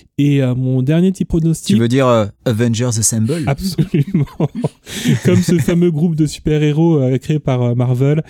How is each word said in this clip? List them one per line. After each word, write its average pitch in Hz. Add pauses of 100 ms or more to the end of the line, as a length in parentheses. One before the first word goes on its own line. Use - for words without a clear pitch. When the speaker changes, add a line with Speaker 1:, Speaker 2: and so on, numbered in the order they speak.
(180)
Speaker 1:
Et, 143
euh, 127
mon 131
dernier 165
petit 185
pronostic 165
Speaker 2:
Tu 110
veux 120
dire, 131
euh, 113 (180)
Avengers 117
Assemble ? 113
Speaker 1:
Absolument. 160 (120)
<laughs> -
Comme 180
ce 175
fameux 175
groupe 160
de 156
super-héros, 151
euh, 131
créé 151
par, 127
euh, 120
Marvel. 131